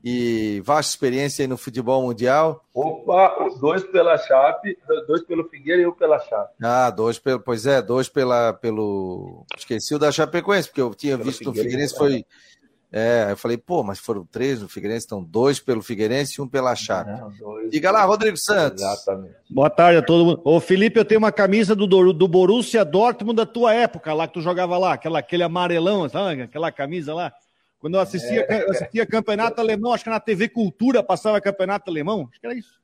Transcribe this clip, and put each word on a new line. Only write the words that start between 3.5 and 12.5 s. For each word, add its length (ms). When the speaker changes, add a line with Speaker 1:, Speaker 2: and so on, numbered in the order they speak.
Speaker 2:
dois 240
pela 320
Chape, 640
dois 160
pelo 260
Figueira 340
e 40
um 60
pela 260
Chape. 440
Speaker 1:
Ah, 280
dois 280
pelo, 220
pois 260
é, 160
dois 260
pela, 460
pelo, 920
esqueci 380
o 40
da 120
Chapecoense, 580
porque 120
eu 140
tinha 240
Speaker 2:
Pelo 100
Speaker 1:
visto 160
no 80
Speaker 2:
Figueirense, 400
Speaker 1:
Figueirense, 320
foi... 20